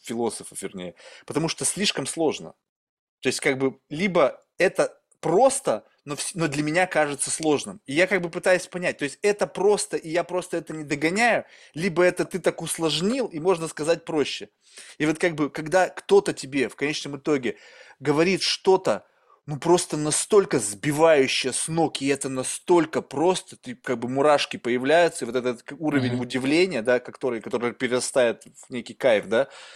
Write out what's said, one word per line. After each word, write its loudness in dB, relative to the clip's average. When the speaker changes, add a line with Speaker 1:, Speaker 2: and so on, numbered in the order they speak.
Speaker 1:
философов, -6
вернее, -10
потому -2
что -6
слишком -2
сложно. -4
То -2
есть -2
как 0
бы -2
либо 0
это 0
просто, 2
но -8
вс-, -8
но 0
для -2
меня 2
кажется -2
сложным. -2
И -6
я 2
как 0
бы -4
пытаюсь 0
понять, -6
то -4
есть -8
это 0
просто, 0
и -8
я 0
просто -6
это -10
не -10
догоняю, 0
либо 0
это 2
ты -8
так -2
усложнил, -2
и -8
можно 0
сказать -2
проще. -2
И 0
вот 0
как 0
бы, -2
когда 0
кто-то 2
тебе -2
в -20
конечном -6
итоге 0
говорит 2
что-то, 2
ну, -8
просто 2
настолько 2
сбивающее 2
с -4
ног, 0
и -2
это -2
настолько 0
просто, -2
ты -14
как -4
бы -4
мурашки 2
появляются, 2
и -6
вот -4
этот -2
к-, -14
уровень 0
Speaker 2:
Мгм. -2
Speaker 1:
удивления, 0
да, 4
который, -6
который -4
перерастает 0
в -20
некий -10
кайф, 2
да, 2